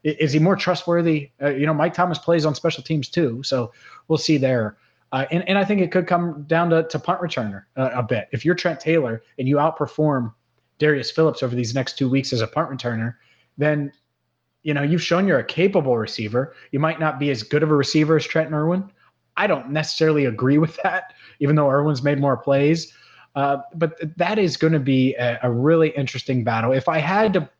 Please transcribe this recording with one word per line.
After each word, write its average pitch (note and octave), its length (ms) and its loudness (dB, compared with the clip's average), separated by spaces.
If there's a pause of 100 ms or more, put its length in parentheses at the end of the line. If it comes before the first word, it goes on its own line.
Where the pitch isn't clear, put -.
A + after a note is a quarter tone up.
I-, D3+ 160 -2
is D3 140 2
he D#3 40 4
more F3+ 160 4
trustworthy? E3+ 760 0 (100)
Uh, C#3+ 80 0
you C#3+ 160 0
know, D#3 80 0
Mike D#3+ 220 0
Thomas F3 240 0
plays E3 260 0
on D3+ 100 0
special - 280 -4
teams D3 260 -4
too, C3 340 -2
so B2 300 -4 (360)
we'll D#3+ 100 2
see D#3 180 2
there. B2+ 400 0 (360)
Uh, C3+ 180 -2
and, F3 180 -2
and F#3+ 80 2
I G3 80 2
think G3+ 160 0
it F3 100 2
could F3+ 160 0
come E3+ 400 -2
down E3 240 2
to, E3 120 4
to D#3+ 160 -6
punt F3+ 240 -2
returner, A2 420 -6 (120)
uh, C3 180 0
a B2+ 80 -2
bit. G#2+ 300 -4
If A#2 120 -8
you're F3 100 2
Trent F3 260 -4
Taylor C3+ 420 0 (160)
and C3 100 -2
you C#3+ 80 2
outperform C#3+ 760 0 (440)
Darius D3+ 320 0
Phillips D#3 320 2
over B2 140 -4
these A#2+ 180 -4
next C3 220 -4
two C3 140 0
weeks C3+ 240 0
as A2+ 80 0
a G#2+ 40 -2
punt D3+ 240 -4
returner, A#2+ 440 -6 (420)
then, D3 360 0 (720)
you D3+ 100 -2
know, C#3+ 100 0
you've D#3 200 0
shown F#3 240 0
you're D3 140 2
a A2 40 -8
capable D#3+ 540 0
receiver. A2+ 560 -4 (160)
You C#3 80 -2
might D#3+ 220 -2
not D3+ 180 -2
be C#3+ 120 -2
as A#2+ 120 -4
good D3 200 0
of D#3 80 0
a D3+ 40 4
receiver D3+ 420 2
as D3 80 0
Trent D#3 300 -2
Irwin. F3 360 -2 (460)
I - 100 0
don't B2+ 240 -2
necessarily D3+ 540 0
agree B2+ 340 2
with D#3 240 0
that, F3+ 300 -4 (280)
even D3 160 4
though D3 120 4
Irwin's C#3+ 340 2
made C#3+ 180 0
more C#3 160 2
plays. C#3+ 560 0 (420)
Uh, C#3 240 0 (160)
but D#3+ 240 -4
th-, D#3+ 180 -8
that F#3+ 220 0
is F3 180 0
gonna D#3+ 220 2
be C3 380 2
a, A#2+ 260 -2
a B2 80 2
really D#3 400 4
interesting B2+ 540 -4
battle. A2+ 280 0
If - 160 0
I D#3+ 100 0
had F#3+ 360 0
to D#3+ 260 -2